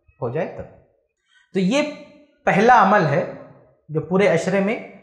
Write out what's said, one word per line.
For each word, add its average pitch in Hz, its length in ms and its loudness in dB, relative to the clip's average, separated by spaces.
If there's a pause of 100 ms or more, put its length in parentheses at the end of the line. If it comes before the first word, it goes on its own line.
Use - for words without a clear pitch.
(200)
हो 120 100 -6
जाए 156 180 -6
तब। - 200 -16 (840)
तो 185 80 0
ये 247 200 0 (640)
पहला 208 300 4
अमल 202 280 4
है 147 220 0 (640)
जो 151 140 -4
पूरे 190 260 0
अशरे 190 320 0
में 208 160 -2 (260)